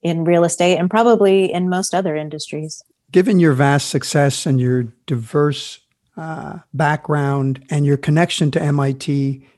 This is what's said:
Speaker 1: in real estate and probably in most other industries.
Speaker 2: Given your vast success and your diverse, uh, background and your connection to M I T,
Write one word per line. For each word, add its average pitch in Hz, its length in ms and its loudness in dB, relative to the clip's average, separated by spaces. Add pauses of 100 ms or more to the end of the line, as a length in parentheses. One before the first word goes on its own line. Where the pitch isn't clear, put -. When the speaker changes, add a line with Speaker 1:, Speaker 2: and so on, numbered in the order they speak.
Speaker 1:
in 170 220 -2
real 170 200 4
estate 175 320 2
and 175 140 0
probably 202 600 4
in 180 160 -2
most 185 260 -4
other 175 220 -2
industries. 151 680 -10 (280)
Speaker 2:
Given 185 300 4
your 160 120 6
vast 139 360 2
success 139 580 -2
and 135 140 2
your 123 240 0 (220)
diverse, 139 720 -4 (360)
uh, 160 420 -12 (160)
background 139 960 -2
and 147 140 0
your 143 120 2
connection 151 560 0
to 160 100 -2
M 147 160 0
I 139 140 -2
T, 139 540 -4 (120)